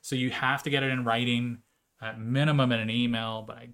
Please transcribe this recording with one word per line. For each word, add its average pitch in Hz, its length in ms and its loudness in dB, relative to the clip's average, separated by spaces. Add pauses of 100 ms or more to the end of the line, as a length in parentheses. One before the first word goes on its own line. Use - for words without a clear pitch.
so - 160 -6
you 127 140 0
have 131 320 0
to 147 80 -4
get 139 120 2
it 135 80 0
in 127 140 0
writing, 120 540 0 (420)
at 113 200 -10
minimum 131 520 4
in 113 80 2
an 110 100 -2
email, 113 560 0
but - 100 -12
I 120 180 -18